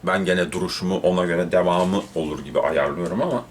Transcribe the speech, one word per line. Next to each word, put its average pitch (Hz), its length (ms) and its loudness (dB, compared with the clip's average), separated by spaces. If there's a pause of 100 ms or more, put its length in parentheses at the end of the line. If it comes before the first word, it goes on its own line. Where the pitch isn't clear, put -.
ben 95 220 0
gene 90 280 2
duruşumu 92 460 -2
ona 90 260 2
göre 87 280 0
devamı 90 500 2 (120)
olur 76 300 -6
gibi - 160 0
ayarlıyorum 78 600 0
ama 135 280 -2